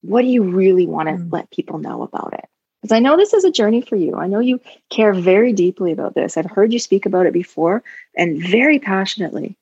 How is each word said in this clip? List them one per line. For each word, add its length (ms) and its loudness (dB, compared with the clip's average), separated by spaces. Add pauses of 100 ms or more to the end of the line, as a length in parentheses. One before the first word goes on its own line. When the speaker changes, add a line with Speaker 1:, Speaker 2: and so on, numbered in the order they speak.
Speaker 1:
What 200 0
do 60 2
you 160 2
really 420 2
want 240 -4
to 60 -4
Speaker 2:
Mm. 180 -8
Speaker 1:
let 160 -8
people 300 -8
know 240 -10
about 300 -10
it? 120 -12 (380)
'Cause 100 -4
I 60 4
know 180 4
this 160 4
is 100 4
a 80 4
journey 300 2
for 160 -6
you. 180 -2
I 120 -6
know 120 -2
you 220 0 (280)
care 240 2
very 400 4
deeply 380 0
about 220 -6
this. 240 -2
I've 120 -4
heard 220 2
you 80 -2
speak 260 -2
about 200 2
it 80 2
before 500 -2 (320)
and 260 -2
very 380 2
passionately. 840 -4